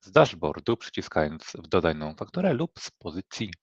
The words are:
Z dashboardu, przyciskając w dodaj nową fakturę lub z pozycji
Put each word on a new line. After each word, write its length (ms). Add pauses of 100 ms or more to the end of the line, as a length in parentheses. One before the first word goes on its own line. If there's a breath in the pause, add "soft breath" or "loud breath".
Z 100
dashboardu, 640
przyciskając 800
w 80
dodaj 280
nową 200
fakturę 380
lub 280
z 100
pozycji 600 (100)